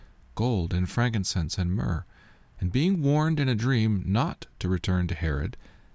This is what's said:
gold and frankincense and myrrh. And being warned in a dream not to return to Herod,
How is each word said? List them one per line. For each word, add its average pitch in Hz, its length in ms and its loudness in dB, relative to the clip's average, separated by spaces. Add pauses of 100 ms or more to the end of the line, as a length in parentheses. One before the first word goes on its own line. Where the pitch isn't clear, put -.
(360)
gold 107 360 0
and 90 160 0
frankincense 107 720 -2
and 87 160 0
myrrh. 120 320 -2 (560)
And 90 100 -2
being 170 300 2
warned 151 380 2
in 135 100 2
a 120 60 2
dream 110 500 2
not 120 400 0 (140)
to 90 100 -2
return 90 380 0
to 87 80 -2
Herod, 73 420 -2 (360)